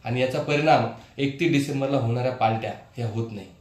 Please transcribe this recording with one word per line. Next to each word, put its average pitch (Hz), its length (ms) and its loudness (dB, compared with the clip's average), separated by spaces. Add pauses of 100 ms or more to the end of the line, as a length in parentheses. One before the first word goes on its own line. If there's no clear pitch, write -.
आणि 123 180 0
याचा 131 200 0
परिणाम 147 440 4 (320)
एकतीस 143 340 0
डिसेंबरला 139 460 0
होणाऱ्या 123 340 0
पार्ट्या 113 420 0 (240)
ह्या 117 100 -4
होत 113 240 -4
नाही. 98 160 -12 (140)